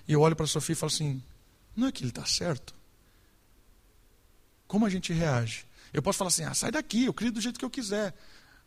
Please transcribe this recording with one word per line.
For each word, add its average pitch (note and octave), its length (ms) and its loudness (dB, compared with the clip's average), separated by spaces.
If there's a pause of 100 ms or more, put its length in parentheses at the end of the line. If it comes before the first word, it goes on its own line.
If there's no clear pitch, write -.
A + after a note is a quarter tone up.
E D#3 80 2
eu D3 80 8
olho D#3+ 120 8
pra D#3 120 0
Sofia D#3 260 -2
e D#3 40 0
falo D#3 140 -2
assim, C#3 320 -2 (540)
"Não B3 120 2
é B3+ 40 -2
que - 100 -8
ele B2 100 -2
tá - 120 -10
certo?" - 500 -2 (1900)
Como G#3+ 200 2
a G3+ 40 2
gente F3+ 220 -2
reage? C3+ 540 0 (260)
Eu C#3+ 80 0
posso F#3+ 160 0
falar F#3 120 0
assim, E3 160 0
"Ah, C3+ 100 -4
sai - 160 0
daqui, B3 340 0
eu A3+ 80 2
crio A#3+ 180 -2
do A3 120 -4
jeito A#3+ 160 -4
que - 60 -4
eu B3 60 -4
quiser." G#3 460 -4 (500)